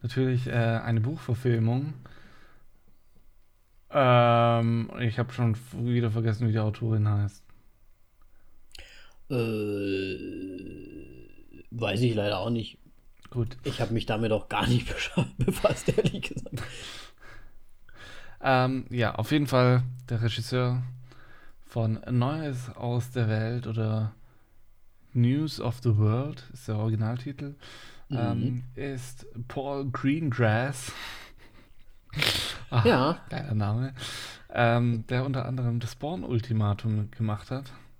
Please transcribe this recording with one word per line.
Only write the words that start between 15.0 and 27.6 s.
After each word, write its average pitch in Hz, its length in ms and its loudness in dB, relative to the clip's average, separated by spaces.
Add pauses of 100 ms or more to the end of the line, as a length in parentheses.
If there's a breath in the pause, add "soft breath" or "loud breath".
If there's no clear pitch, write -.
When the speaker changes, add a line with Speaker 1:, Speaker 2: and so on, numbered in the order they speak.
Speaker 2:
befasst, - 580 2
ehrlich - 260 0 (120)
gesagt. - 280 -8 (1800 loud breath)
Speaker 1:
Ähm, 131 440 4
ja, 120 240 2
auf - 180 0
jeden 147 140 4
Fall 123 360 6 (260)
der 113 140 0
Regisseur 123 600 0 (840 loud breath)
von 110 320 0 (120)
Neues 127 680 0
aus 120 340 -2
der 117 180 2
Welt 110 380 0
oder 110 460 0 (1000 soft breath)
News 131 460 2
of 123 220 -2
the 113 140 4
World 117 560 2
ist - 160 -12
der 110 80 -2
Originaltitel, 120 800 -2 (560 loud breath)